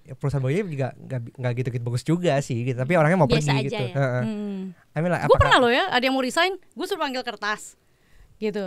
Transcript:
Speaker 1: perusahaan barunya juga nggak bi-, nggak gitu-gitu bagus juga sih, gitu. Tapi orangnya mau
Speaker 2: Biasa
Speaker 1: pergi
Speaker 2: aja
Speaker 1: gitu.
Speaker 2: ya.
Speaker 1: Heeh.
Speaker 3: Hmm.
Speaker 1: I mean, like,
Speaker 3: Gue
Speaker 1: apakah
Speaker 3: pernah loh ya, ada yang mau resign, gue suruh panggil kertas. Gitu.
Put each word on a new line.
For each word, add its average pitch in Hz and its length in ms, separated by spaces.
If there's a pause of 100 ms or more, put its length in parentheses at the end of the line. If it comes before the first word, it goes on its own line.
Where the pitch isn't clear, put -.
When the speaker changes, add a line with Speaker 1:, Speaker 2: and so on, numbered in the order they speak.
(160)
Speaker 1:
perusahaan 139 260
barunya 151 220
juga 135 280
nggak 123 300
bi-, 117 120
nggak 123 220
gitu-gitu 120 280
bagus 120 200
juga 170 360
sih, 131 220
gitu. 123 140
Tapi 127 180
orangnya 165 220
mau 170 80
Speaker 2:
Biasa - 240
Speaker 1:
pergi 139 80
Speaker 2:
aja - 80
Speaker 1:
gitu. 208 220
Speaker 2:
ya. - 80
Speaker 1:
Heeh. 127 280
Speaker 3:
Hmm. 208 380 (300)
Speaker 1:
I - 80
mean, 165 100
like, 165 140
Speaker 3:
Gue - 80
Speaker 1:
apakah 523 120
Speaker 3:
pernah - 160
loh 247 120
ya, 285 160
ada 247 160
yang 262 100
mau 269 80
resign, 330 380
gue - 260
suruh 370 140
panggil 262 240
kertas. 208 580 (560)
Gitu. 208 300